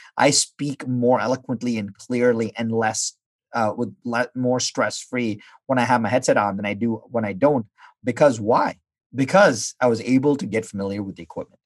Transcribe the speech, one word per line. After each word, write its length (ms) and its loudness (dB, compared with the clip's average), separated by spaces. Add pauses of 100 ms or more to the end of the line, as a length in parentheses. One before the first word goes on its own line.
(160)
I 140 4
speak 560 -4
more 340 2
eloquently 580 -2
and 180 -8
clearly 600 0
and 140 -4
less, 440 -2 (380)
uh, 240 0
with 180 -6 (100)
le-, 300 -2
more 260 0
stress-free 800 -4 (260)
when 120 0
I 60 2
have 160 2
my 100 -2
headset 260 2
on 200 0
than 100 -6
I 80 -2
do 360 -4
when 140 -4
I 80 -4
don't. 340 0 (380)
Because 360 4
why? 380 0 (360)
Because 680 4
I 80 4
was 140 2
able 340 2
to 100 -6
get 200 -4
familiar 360 -6
with 140 -10
the 60 -14
equipment. 420 -14